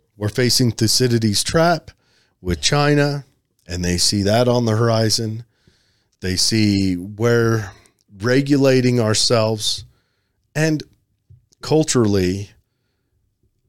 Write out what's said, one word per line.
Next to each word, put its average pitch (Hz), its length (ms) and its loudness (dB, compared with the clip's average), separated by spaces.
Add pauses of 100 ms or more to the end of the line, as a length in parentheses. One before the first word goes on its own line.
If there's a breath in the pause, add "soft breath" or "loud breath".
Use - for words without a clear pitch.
(180)
we're 104 120 -4
facing 123 420 0
Thucydides' 113 720 0
trap 165 480 0 (500)
with 90 180 -4
China, 143 640 0 (420)
and 87 180 -6
they 87 120 0
see 101 260 0
that 113 240 2
on 123 180 2
the 110 100 0
horizon. 113 720 -2 (760)
They 92 140 -4
see 98 640 0
we're 110 720 -2 (460 loud breath)
regulating 131 840 2
ourselves, 110 840 0 (720)
and 156 280 -2 (760)
culturally, 101 920 0 (1160)